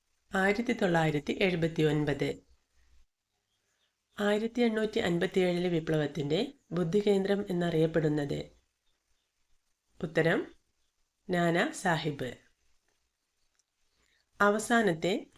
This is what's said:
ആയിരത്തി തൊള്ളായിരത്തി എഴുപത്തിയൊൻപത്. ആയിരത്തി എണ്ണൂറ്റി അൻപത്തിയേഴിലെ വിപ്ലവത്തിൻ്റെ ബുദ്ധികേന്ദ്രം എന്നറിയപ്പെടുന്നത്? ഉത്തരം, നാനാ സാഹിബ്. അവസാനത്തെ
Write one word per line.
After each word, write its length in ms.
ആയിരത്തി 380
തൊള്ളായിരത്തി 680
എഴുപത്തിയൊൻപത്. 1000
ആയിരത്തി 400
എണ്ണൂറ്റി 380
അൻപത്തിയേഴിലെ 680
വിപ്ലവത്തിൻ്റെ 880
ബുദ്ധികേന്ദ്രം 760
എന്നറിയപ്പെടുന്നത്? 1000
ഉത്തരം, 520
നാനാ 400
സാഹിബ്. 720
അവസാനത്തെ 840